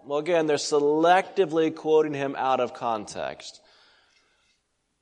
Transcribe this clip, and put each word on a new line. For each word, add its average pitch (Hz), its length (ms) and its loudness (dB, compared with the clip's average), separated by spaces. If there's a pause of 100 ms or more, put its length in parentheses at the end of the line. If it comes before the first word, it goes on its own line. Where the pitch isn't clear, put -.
Well, 143 160 -4
again, 165 260 0
they're 147 100 2
selectively 160 1160 2
quoting 156 400 2
him 139 240 -4
out 131 220 0
of 120 140 -2
context. 98 840 -8 (1400)